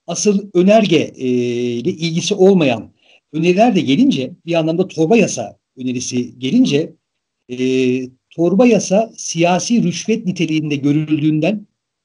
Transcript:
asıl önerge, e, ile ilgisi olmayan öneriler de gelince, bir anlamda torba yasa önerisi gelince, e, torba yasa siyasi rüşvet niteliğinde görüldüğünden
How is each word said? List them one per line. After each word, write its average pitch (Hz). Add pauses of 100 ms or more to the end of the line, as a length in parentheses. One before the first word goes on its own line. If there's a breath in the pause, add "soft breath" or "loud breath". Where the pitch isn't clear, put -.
asıl 196
önerge, 180
e, 127 (460)
ile 120
ilgisi 165
olmayan 185 (400 soft breath)
öneriler 180
de 170
gelince, 139 (140)
bir 165
anlamda 170
torba 160
yasa 127 (200)
önerisi 123
gelince, 156 (560)
e, 123 (720)
torba 180
yasa 214
siyasi 175
rüşvet 175
niteliğinde 156
görüldüğünden 151 (380)